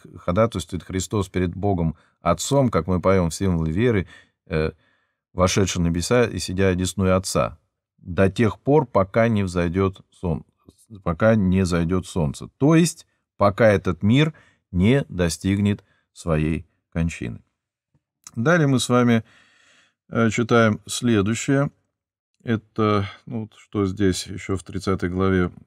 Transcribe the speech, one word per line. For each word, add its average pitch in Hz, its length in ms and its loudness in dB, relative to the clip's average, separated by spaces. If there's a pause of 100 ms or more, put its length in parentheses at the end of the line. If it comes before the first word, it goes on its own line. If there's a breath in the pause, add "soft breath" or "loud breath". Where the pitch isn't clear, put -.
(160)
ходатайствует 95 680 -4
Христос 95 440 -6
перед 90 260 -4
Богом 90 420 -2 (240 soft breath)
Отцом, 120 500 0
как 82 160 -2
мы 92 140 -2
поём 92 280 2
в 80 60 -6
символе 82 380 -2
веры, 104 340 0 (400 loud breath)
э, 78 260 -4 (600)
"вошедший 90 480 0
на 85 60 0
небеса 87 360 0
и 98 140 -6
сидя 95 300 -2
одесную 92 480 0
Отца", 76 420 -4 (400)
до 95 320 0
тех 107 280 0
пор, 143 280 2
пока 113 420 0
не 104 140 0
взойдёт 90 580 -2 (100)
сон-, 82 340 -6 (580)
пока 110 320 2
не 95 300 2
зайдёт 87 420 0
солнце. 76 420 -6 (100)
То 151 160 4
есть, 165 320 2 (300)
пока 101 320 4
этот 92 340 0
мир 139 300 2 (380 soft breath)
не 107 380 2
достигнет 98 760 -2 (280)
своей 78 540 -2 (260)
кончины. 80 480 -6 (960)
Далее 147 320 2
мы 131 100 2
с - 100 -2
вами, 120 360 2 (840 soft breath)
э, 113 200 0
читаем 113 560 2
следующее. 117 840 0 (760)
Это, 107 640 -2 (180 loud breath)
ну, 117 160 -10
вот 104 140 -14
что 101 300 -4
здесь 95 400 -2
ещё 98 300 -8
в - 60 -12
тридцатой 95 460 -6
главе, 92 420 0 (160)